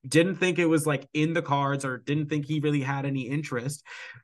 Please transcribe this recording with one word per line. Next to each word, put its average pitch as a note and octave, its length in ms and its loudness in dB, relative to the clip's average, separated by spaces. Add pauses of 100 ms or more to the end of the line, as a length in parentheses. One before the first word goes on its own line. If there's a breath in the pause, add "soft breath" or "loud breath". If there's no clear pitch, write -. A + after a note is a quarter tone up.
Didn't E3 300 4
think F#3 220 2
it E3+ 80 4
was, D#3+ 200 4
like, C#3+ 280 -2
in D#3 200 2
the E3+ 80 0
cards C#3 420 0
or B2+ 140 -4
didn't D3 300 -2
think D3+ 180 -2
he D3+ 140 -2
really D3 200 2
had C3+ 260 -2
any C3 220 -4
interest. C#3 560 -6 (400 loud breath)